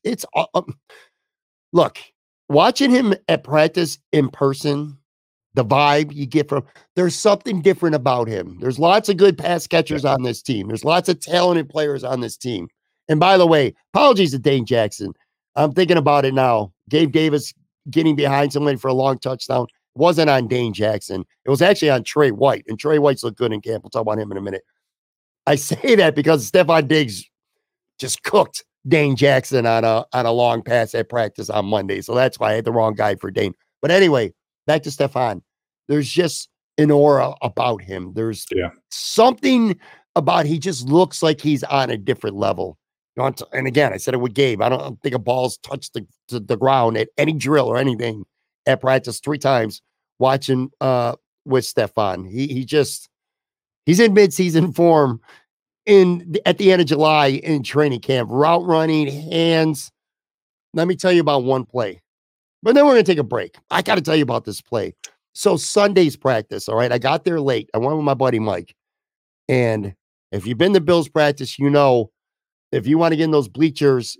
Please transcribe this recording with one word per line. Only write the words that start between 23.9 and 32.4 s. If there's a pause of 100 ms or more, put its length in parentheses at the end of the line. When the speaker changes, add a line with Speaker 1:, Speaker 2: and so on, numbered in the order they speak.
Speaker 1:
talk
about
him
in
a
minute. (800)
I
<laughs>
say
that
because
Stefon
Diggs (760)
just
cooked (240)
Dane
Jackson
on
a, (100)
on
a
long
pass
at
practice
on
Monday.
So
that's
why